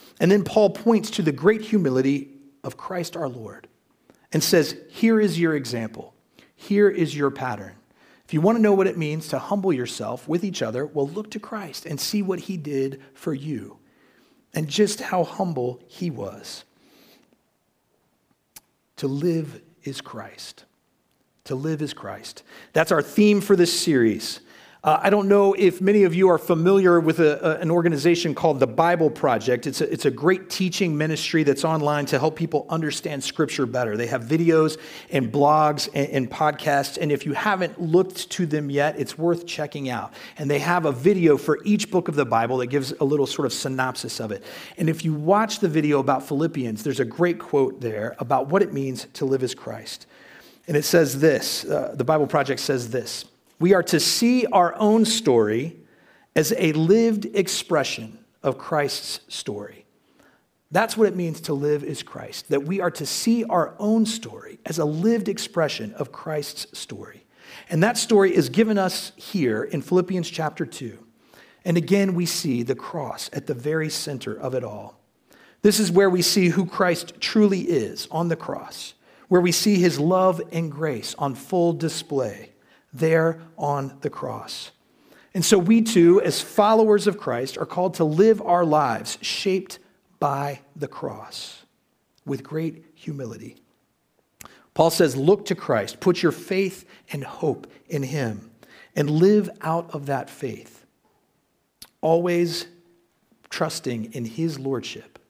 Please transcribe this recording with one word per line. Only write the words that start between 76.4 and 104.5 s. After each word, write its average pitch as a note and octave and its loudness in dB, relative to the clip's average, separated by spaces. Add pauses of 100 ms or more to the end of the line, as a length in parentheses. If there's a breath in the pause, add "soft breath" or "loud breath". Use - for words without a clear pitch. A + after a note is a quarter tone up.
who E3+ 2
Christ - -2
truly G3+ 2
is - -2
on E3+ -2
the E3 -2
cross, - -12 (340 soft breath)
where F3+ 6
we F3 2
see G3+ 4
his F3 4
love F3+ 2 (100)
and E3 -4
grace D3 -6
on C#3 -2
full E3+ 0
display C#3 -6 (400 soft breath)
there D#3+ 2 (160 loud breath)
on C#3+ -4
the - -4
cross. - -12 (640 soft breath)
And F3 0
so G#3 6
we G#3+ 6
too, F3+ 6
as - 0
followers G#3+ 4
of G3+ 0
Christ, B2+ -6
are D#3+ -6
called F3+ -2
to E3+ 0
live G3 4
our F3 2
lives D3 0
shaped - -4 (400 soft breath)
by C#3+ -4 (160)
the C#3+ -6
cross - -14 (640)
with G#2 -6
great D#3+ -8 (100)
humility. C3 -12 (1160 loud breath)
Paul E3 4
says, D3+ 2
"Look F3+ 2
to F#3 -2
Christ, A2+ -2
put F3+ 0
your E3 4
faith F#3+ -4 (260 soft breath)
and C#3+ -10
hope - -6 (220 soft breath)
in D3 -6
him, B2+ -6 (440 loud breath)
and D3 0
live G3 4 (100)
out E3+ -4
of C#3+ -10
that C3+ -4
faith, - -14 (1160)
always E3+ 0 (840)
trusting A#2+ -6
in B2 -8
his D3+ -6